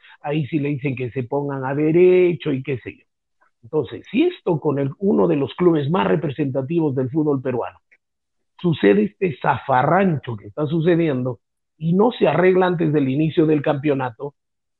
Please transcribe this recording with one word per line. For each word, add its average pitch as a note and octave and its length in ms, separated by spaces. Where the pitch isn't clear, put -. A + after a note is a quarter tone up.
ahí D3+ 260
sí D#3+ 100
le C#3+ 120
dicen C3+ 260
que B2 160
se C3+ 120
pongan C#3 400
a C3+ 120
derecho E3+ 760
y C3 120
qué C3+ 160
sé - 180
yo. - 60
Entonces, A#2+ 480
si B3+ 140
esto F4 360
con C#3 200
el, C#3 180
uno G3 300
de E3 80
los C3+ 180
clubes D#3+ 380
más G3 160
representativos D3 880
del B2+ 160
fútbol D3+ 300
peruano B2 380
sucede G3 440
este F#3+ 360
zafarrancho C#3 1000
que G#2 100
está D3+ 180
sucediendo D3+ 760
y E3 160
no G#3 180
se G3+ 160
arregla F3+ 380
antes E3+ 260
del C#3+ 180
inicio D#3 360
del D3+ 160
campeonato, C#3 720